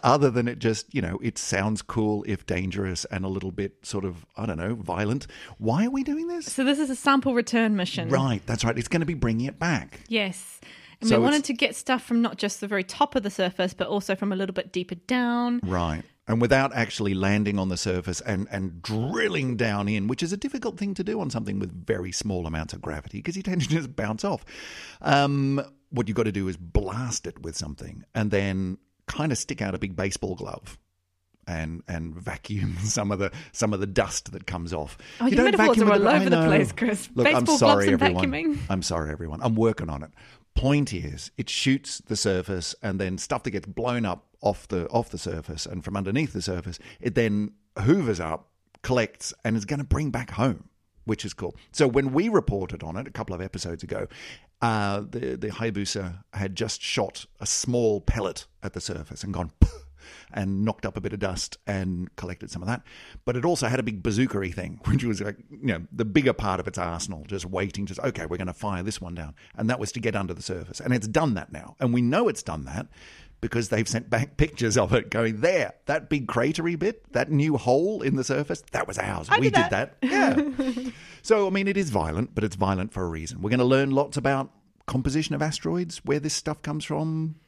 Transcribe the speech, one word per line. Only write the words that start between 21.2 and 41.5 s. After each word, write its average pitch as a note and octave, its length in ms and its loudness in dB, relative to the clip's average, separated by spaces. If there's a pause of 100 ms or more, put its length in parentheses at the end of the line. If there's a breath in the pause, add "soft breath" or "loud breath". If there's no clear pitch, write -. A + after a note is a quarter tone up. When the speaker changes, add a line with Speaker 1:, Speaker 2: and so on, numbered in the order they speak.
Speaker 1:
on D3 80 -4
something G2+ 280 -2
with G2 140 -4 (160)
very F#2 240 -2
small F2+ 340 -2
amounts D#2+ 280 -4
of F2 80 -12
gravity, D#2 400 -8
'cause F3 160 -6
you F#3+ 60 -6
tend F3+ 180 0
to B2 80 0
just D3 260 -2
bounce G#2+ 300 -4
off. F#3+ 180 -2 (580 loud breath)
Um, C#3 600 2 (280)
what B2 180 0
you've G#2 100 -2
gotta A2 140 2
do F#2+ 160 -2
is F2 100 -4
blast G2+ 720 -2
it - 140 -12
with D#2+ 140 -10
something - 480 -10 (100)
and G#2+ 180 0
then G2 460 0 (320)
kinda D3+ 260 0
stick - 260 -4
out G2 120 -2
a F#2 60 -4
big F#2+ 160 -6
baseball F#2+ 400 -2
glove - 420 -12 (680)
and, E2 400 -6
and E2 260 -6
vacuum F#2 640 -4
<laughs> F#2+ 40 -4
some G#2 280 0
of G2 80 -2
the, G2 120 -2 (220 loud breath)
some G#2+ 200 0
of F#2+ 60 0
the G2+ 80 -2
dust - 460 -2
that F#2+ 120 -12
comes E2+ 280 -6
off. D#2 240 -6 (240 loud breath)
Speaker 2:
Oh, A#3+ 60 2
Speaker 1:
You C4+ 100 4
Speaker 2:
your - 0 -
Speaker 1:
don't - 200 6
Speaker 2:
metaphors A3 100 8 (100)
Speaker 1:
vacuum G#3 120 6
Speaker 2:
are G#3 40 8
Speaker 1:
with G3+ 80 6
Speaker 2:
all G#3 60 6
Speaker 1:
it. B3 40 6
I D4+ 100 6
Speaker 2:
over F#3 80 4
the E3+ 120 6
Speaker 1:
know. D#3+ 60 4
Speaker 2:
place, A3+ 260 4
Chris. G#3+ 420 -2
Speaker 1:
Look, B2+ 120 6
I'm D4+ 60 6 (120)
Speaker 2:
Baseball D4 120 6
Speaker 1:
sorry, - 300 8
Speaker 2:
gloves - 160 4
and - 140 4
Speaker 1:
everyone. D4+ 380 0
Speaker 2:
vacuuming. - 40 -6 (100)
Speaker 1:
I'm F#3+ 140 0
sorry, D#2+ 280 -2
everyone. D#2 300 -8
I'm A#2 140 2
working A2 340 2
on D2 140 -6
it. D#2 80 -16 (440 loud breath)
Point C#3+ 380 4
is, D#2 440 -6
it - 120 -6
shoots - 580 0